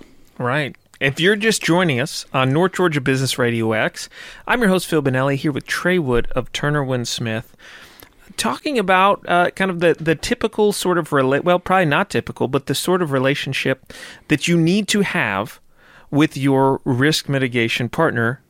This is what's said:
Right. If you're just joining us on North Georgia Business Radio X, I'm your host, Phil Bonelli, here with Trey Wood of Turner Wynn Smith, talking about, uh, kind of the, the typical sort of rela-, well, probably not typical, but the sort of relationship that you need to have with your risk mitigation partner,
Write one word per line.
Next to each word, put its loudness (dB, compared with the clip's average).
Right. -4
If 0
you're 4
just -2
joining 2
us -6
on 2
North 2
Georgia 0
Business 0
Radio 0
X, -4
I'm 0
your 4
host, 0
Phil 0
Bonelli, 0
here -2
with -8
Trey 0
Wood 0
of -4
Turner -2
Wynn -2
Smith, -6
talking -2
about, 2
uh, 2
kind -2
of -4
the, 4
the 0
typical 0
sort 0
of -2
rela-, 2
well, 2
probably 2
not 0
typical, -2
but -2
the -2
sort 0
of -2
relationship -2
that 0
you 4
need 2
to 0
have -2
with 2
your 2
risk 0
mitigation -2
partner, -2